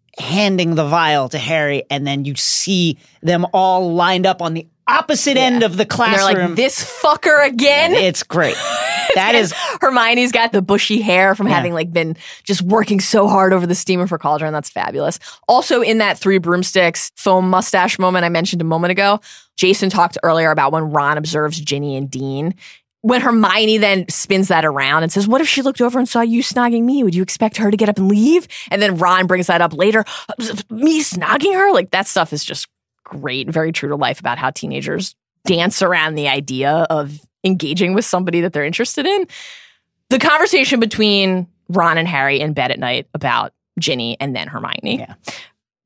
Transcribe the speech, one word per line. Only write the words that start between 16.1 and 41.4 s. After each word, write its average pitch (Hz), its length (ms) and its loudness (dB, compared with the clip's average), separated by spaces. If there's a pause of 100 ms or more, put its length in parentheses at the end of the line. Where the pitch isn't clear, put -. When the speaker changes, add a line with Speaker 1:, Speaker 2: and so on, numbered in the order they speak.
Speaker 2:
Three 190 180 4
Broomsticks 175 800 0
foam 185 340 2
mustache 185 480 0
moment 185 260 0
I 170 60 0
mentioned 170 320 -2
a 165 40 -2
moment 165 260 0
ago, 202 280 2 (380)
Jason 190 320 2
talked 180 320 0
earlier 160 300 2
about 147 200 2
when 160 200 -2
Ron 147 260 0
observes 151 420 -4
Ginny 143 380 -6
and 135 140 -6
Dean. 139 420 -4 (480)
When 247 200 2
Hermione 220 580 2
then 196 300 2
spins 190 400 0
that 165 140 4
around 143 380 0
and 160 100 -2
says, 202 160 0
"What 254 140 4
if 311 80 -2
she 277 140 0
looked 262 180 -2
over 240 160 0
and 247 100 0
saw 233 140 0
you 233 220 2
snogging 233 400 0
me? 262 200 2
Would 185 120 2
you 185 80 0
expect 214 340 -2
her 208 140 2
to 214 60 2
get 208 120 2
up 202 80 -2
and 190 120 2
leave?" 247 380 4 (220)
And 202 100 0
then 202 180 2
Ron 185 280 4
brings 180 220 0
that 170 120 4
up 170 140 2
later. 208 320 2 (640)
"Me 302 320 0
snogging 269 540 -2
her?" 392 180 4
Like, 185 180 0
that 196 160 0
stuff 165 240 -2
is 147 140 -6
just - 220 -10 (380)
great, 135 440 -8
very 160 220 -2
true 143 180 -6
to 147 60 -4
life 139 240 -2
about 120 180 -4
how 131 140 -4
teenagers 147 640 -8 (320)
dance 175 340 0
around 170 320 0
the 147 140 -4
idea 139 640 0
of 147 280 -6 (260)
engaging 185 480 -2
with 208 100 0
somebody 180 380 -2
that 170 100 -2
they're 147 140 -4
interested 233 400 -4
in. 392 200 -2 (840)
The 254 100 2
conversation 302 640 2
between 196 640 0 (220)